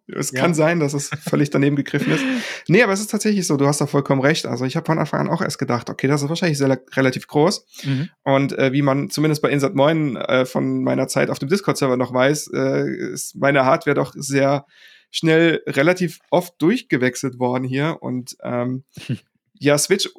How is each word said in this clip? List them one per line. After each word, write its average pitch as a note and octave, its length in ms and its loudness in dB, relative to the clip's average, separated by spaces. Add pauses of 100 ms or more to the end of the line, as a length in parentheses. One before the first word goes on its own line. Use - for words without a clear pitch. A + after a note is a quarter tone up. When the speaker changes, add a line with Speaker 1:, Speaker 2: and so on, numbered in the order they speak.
Speaker 1:
es - 240 -6
Speaker 2:
Ja. B2+ 100 -4
Speaker 1:
kann E3+ 120 2
sein, D#3+ 260 2
dass C#3+ 140 0
es C#3+ 160 -4
völlig D3 400 -2
daneben C#3+ 260 2
gegriffen C#3+ 380 -2
ist. D#3 100 0
Speaker 2:
<laughs> C4 460 -4
Speaker 1:
Nee, F#3 140 6
aber G3+ 100 2
es F#3+ 60 -2
ist G#3+ 120 -6
tatsächlich G#3 360 0
so, D3+ 100 2
du C#3 100 4
hast D3 140 0
da D3 60 0
vollkommen C#3 340 0
recht. D3 240 2
Also B2 200 -4
ich C3 100 -4
habe D#3+ 100 -4
von D#3+ 140 0
Anfang D3 220 -2
an D3 80 -2
auch E3 120 -2
erst D#3+ 180 -4
gedacht, A#2+ 300 -2
okay, - 180 -2
das C#3+ 140 2
ist C#3+ 80 -4
wahrscheinlich E3 280 0
sehr, C3+ 220 2 (160)
relativ C3 320 0
groß. D#3+ 380 2 (180)
Speaker 2:
Mhm. C#3 260 -2 (140)
Speaker 1:
Und, C#3 340 2
äh, C3+ 160 2
wie C#3+ 80 2
man C#3 280 0
zumindest D3+ 320 0
bei C#3 80 0
Insert C#3 260 0
Moin, D3 420 2
äh, B2+ 280 2
von C3 380 -2
meiner C3 240 0
Zeit C3+ 220 0
auf B2+ 100 -4
dem C#3 100 -6
Discord-Server C#3 480 0
noch B2 160 -2
weiß, C#3 400 2
äh, C#3 360 -2 (240)
ist - 220 -12
meine C#3 300 2
Hardware D3 300 2
doch C#3+ 200 -2
sehr C#3 500 0 (460)
schnell D#3+ 560 2
relativ D#3+ 520 0 (100)
oft F3 320 0
durchgewechselt C3+ 800 0
worden B2+ 240 -2
hier. C3+ 380 -2
Und, B2+ 420 -8
ähm, B2 400 -6 (120)
Speaker 2:
<laughs> - 280 -8 (360)
Speaker 1:
ja, C#3+ 180 4
Switch, F#3+ 420 0